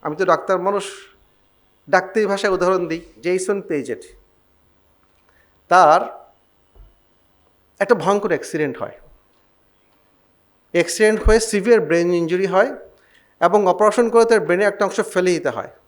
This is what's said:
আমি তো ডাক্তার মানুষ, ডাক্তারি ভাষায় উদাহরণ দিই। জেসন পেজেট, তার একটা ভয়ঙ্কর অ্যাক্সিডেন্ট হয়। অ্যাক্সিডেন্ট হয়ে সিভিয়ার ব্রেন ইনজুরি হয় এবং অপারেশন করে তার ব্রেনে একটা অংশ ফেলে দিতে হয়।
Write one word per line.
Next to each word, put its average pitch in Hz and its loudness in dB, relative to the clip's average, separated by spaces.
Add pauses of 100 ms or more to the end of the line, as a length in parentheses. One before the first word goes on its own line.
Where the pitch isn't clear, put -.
আমি 151 -6
তো 190 0
ডাক্তার 175 0 (100)
মানুষ, 202 -4 (1000)
ডাক্তারি 190 0
ভাষায় 196 -2
উদাহরণ 180 0
দিই। 165 -6 (220)
জেসন 185 -2 (120)
পেজেট, 127 -6 (1700)
তার 175 6 (1800)
একটা 196 2
ভয়ঙ্কর 202 -2
অ্যাক্সিডেন্ট 147 -6
হয়। - -12 (1800)
অ্যাক্সিডেন্ট 214 0
হয়ে 220 6 (120)
সিভিয়ার 214 2
ব্রেন 170 0 (140)
ইনজুরি 180 -2
হয় 220 2 (680)
এবং 175 4 (140)
অপারেশন 214 2
করে 226 6
তার 214 2
ব্রেনে 180 0
একটা 202 -4
অংশ 190 -6 (160)
ফেলে 185 0
দিতে 147 -4
হয়। 101 -10 (160)